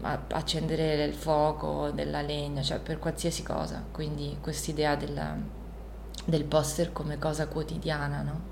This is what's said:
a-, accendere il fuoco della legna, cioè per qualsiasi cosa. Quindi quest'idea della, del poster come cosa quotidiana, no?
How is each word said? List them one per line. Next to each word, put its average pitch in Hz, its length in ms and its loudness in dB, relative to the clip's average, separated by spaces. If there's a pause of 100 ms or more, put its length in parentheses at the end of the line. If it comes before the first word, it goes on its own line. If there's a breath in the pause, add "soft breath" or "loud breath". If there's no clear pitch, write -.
a-, - 160 0 (140)
accendere 156 720 2
il 147 100 2
fuoco 151 760 2
della 147 300 0
legna, 147 400 -2
cioè - 180 0
per 160 180 -2
qualsiasi 165 460 0
cosa. - 480 -2
Quindi 147 480 -4
quest'idea 151 560 2
della, 147 400 -2 (880)
del 156 200 4
poster 151 480 2
come 151 260 -2
cosa 156 280 0
quotidiana, 151 760 -2
no? 143 180 -2 (100)